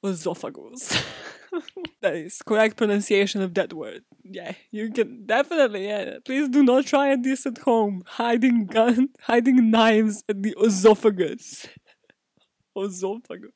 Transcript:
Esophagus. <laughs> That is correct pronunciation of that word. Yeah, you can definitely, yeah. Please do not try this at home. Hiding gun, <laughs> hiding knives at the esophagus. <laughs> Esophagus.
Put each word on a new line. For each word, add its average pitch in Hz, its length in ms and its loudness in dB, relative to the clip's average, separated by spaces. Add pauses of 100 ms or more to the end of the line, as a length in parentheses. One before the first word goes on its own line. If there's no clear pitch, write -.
Esophagus. 190 960 -8
<laughs> - 40 -10 (960)
That - 140 0
is 170 260 -8
correct 220 360 0
pronunciation 202 640 0
of 185 140 -6
that 170 180 -4
word. 151 300 -14 (200)
Yeah, 185 300 -16 (180)
you 214 180 -8
can 233 360 -6
definitely, 240 640 0
yeah. 208 360 -8
Please 269 240 -4
do 277 160 4
not 262 220 4
try 277 320 2
this 262 280 -2
at 254 140 -6
home. 208 460 0
Hiding 233 640 0
gun, 233 500 2
<laughs> - 60 -20
hiding 240 460 4
knives 220 600 4
at 196 140 -4
the 208 200 -2
esophagus. 208 1040 2 (560)
<laughs> - 540 -20
Esophagus. 190 800 -8